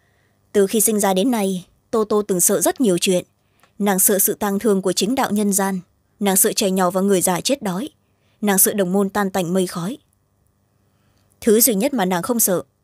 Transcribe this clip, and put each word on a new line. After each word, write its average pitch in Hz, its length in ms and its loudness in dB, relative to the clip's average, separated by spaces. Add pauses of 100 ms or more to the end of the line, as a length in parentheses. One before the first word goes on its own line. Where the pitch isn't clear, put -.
(520)
Từ 202 140 4
khi 214 140 0
sinh 214 200 0
ra 196 140 2
đến 185 160 0
nay, 196 360 -2 (240)
Tô 220 140 0
Tô 208 240 0
từng 185 120 0
sợ 190 200 2
rất 320 200 -2
nhiều 190 180 2
chuyện. 180 260 0 (540)
Nàng 202 200 0
sợ 190 200 2
sự 202 160 0
tang 202 240 -4
thương 196 240 0
của 185 100 -2
chính 202 220 -2
đạo 262 160 -2
nhân 208 220 0
gian, 190 280 -2 (400)
nàng 196 160 0
sợ 202 160 2
trẻ 196 180 -2
nhỏ 185 200 2
và 185 100 -2
người 196 200 2
già 175 200 0
chết 277 220 -4
đói, 202 260 -6 (520)
nàng 202 180 2
sợ 190 140 2
đồng 190 200 0
môn 196 180 2
tan 202 200 -2
tành 180 220 -2
mây 185 140 0
khói. 185 320 -8 (1400)
Thứ 220 200 4
duy 240 140 2
nhất 254 200 0
mà 214 100 0
nàng 180 180 -2
không 233 180 -2
sợ 175 220 0 (220)